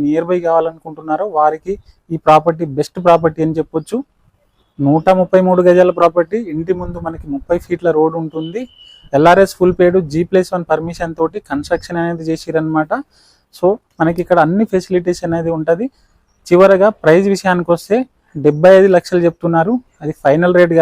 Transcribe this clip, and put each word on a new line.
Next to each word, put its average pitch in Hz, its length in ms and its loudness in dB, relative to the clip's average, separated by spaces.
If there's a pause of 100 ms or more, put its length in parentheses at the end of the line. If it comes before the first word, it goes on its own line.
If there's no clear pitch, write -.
నియర్ 160 260 -2
బై 180 160 -2
కావాలనుకుంటున్నారో 160 800 -4 (100)
వారికి 156 360 -2 (380)
ఈ 160 140 -6
ప్రాపర్టీ 160 400 2 (140)
బెస్ట్ - 260 -4
ప్రాపర్టీ 165 420 2
అని 160 120 -4
చెప్పొచ్చు. 160 380 -6 (800)
నూట 143 280 0 (120)
ముప్పై 185 280 2
మూడు 180 200 2
గజాల 180 320 4
ప్రాపర్టీ, 170 400 0 (140)
ఇంటి 165 280 -6
ముందు 175 260 -10
మనకి 160 280 -12
ముప్పై 156 300 -4
ఫీట్ల 175 240 -4 (100)
రోడ్ 160 240 0
ఉంటుంది. 160 380 -10 (560)
ఎల్ఆర్ఎస్ 180 420 4
ఫుల్ 180 220 2
పెయిడ్, 180 180 2 (140)
జీ 156 80 -2 (100)
ప్లస్ 185 240 0
వన్ 175 180 -4
పర్మిషన్ 165 460 -6
తోటి 165 200 -4 (120)
కన్‌స్ట్రక్షన్ 160 520 -6
అనేది 170 280 -6
చేసిరన్నమాట. 160 640 -4 (640)
So 175 80 -2 (340)
మనకి 165 240 -2
ఇక్కడ 175 220 0
అన్ని 196 260 0
ఫెసిలిటీస్ 180 560 -4
అనేది 165 300 -4
ఉంటది. 165 280 -2 (600)
చివరగా 190 420 4 (160)
ప్రైస్ 196 300 4
విషయానికి 180 420 -2
వస్తే 202 200 -4 (380)
డెబ్బై 147 440 4
ఐదు 190 180 4
లక్షలు 175 300 -2
చెప్తున్నారు, 165 460 -2 (300)
అది 151 100 -8 (120)
ఫైనల్ 165 340 2
రేట్ 170 240 4